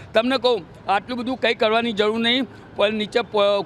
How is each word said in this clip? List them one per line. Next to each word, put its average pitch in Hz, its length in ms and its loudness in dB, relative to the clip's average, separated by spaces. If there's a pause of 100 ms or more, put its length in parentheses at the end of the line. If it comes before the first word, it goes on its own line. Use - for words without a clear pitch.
(140)
તમને 247 240 2
કહું, 226 280 0 (220)
આટલું 208 300 -2
બધું 240 200 -6
કંઈ 233 160 0
કરવાની 226 380 0
જરૂર 214 280 0
નહીં, 240 260 0 (300)
પણ 208 180 2
નીચે 214 280 -2
પ-, 202 440 2